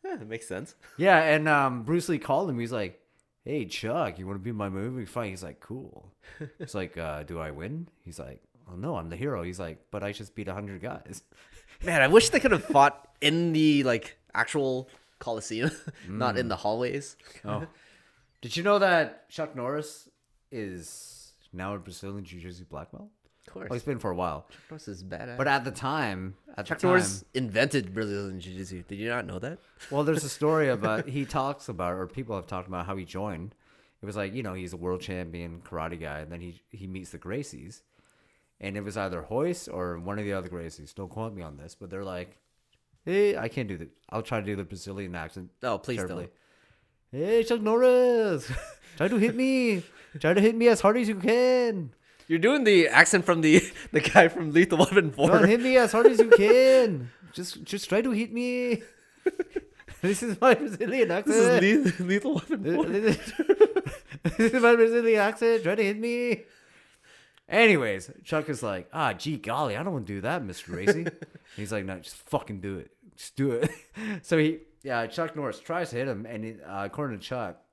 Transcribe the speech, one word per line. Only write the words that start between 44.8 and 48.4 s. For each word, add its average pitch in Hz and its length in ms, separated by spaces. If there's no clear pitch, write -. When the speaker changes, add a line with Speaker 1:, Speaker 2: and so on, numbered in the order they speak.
Speaker 2:
accent 87 340
Speaker 1:
Oh, 117 160
please 123 180
Speaker 2:
terribly. 90 320
Speaker 1:
don't. 135 120
Speaker 2:
Hey, 226 200
Chuck 233 180
Norris, 233 880